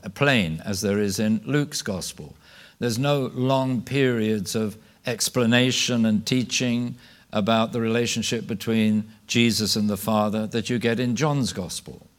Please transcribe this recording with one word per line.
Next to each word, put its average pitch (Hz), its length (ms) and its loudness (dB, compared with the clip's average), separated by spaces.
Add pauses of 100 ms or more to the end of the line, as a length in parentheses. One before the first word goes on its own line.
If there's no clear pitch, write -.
uh, - 40 -8
Plain 98 560 2
as 101 160 -4
there 101 180 2
is 101 220 0
in 107 240 2
Luke's 143 360 0
Gospel. 80 540 -10 (460)
There's 117 180 -2
no 143 360 0
long 131 480 0
periods 113 720 0
of 107 200 -4 (300)
explanation 120 1000 2
and 107 200 2
teaching 120 720 -2 (360)
about 110 400 2
the 117 80 -2
relationship 113 640 -2
between 107 580 2 (220)
Jesus 110 500 2
and 104 140 0
the 101 60 0
Father 107 500 0
that 113 240 -4
you 123 80 0
get 117 200 0
in 123 180 -2
John's 143 360 0
Gospel. - 540 -10 (120)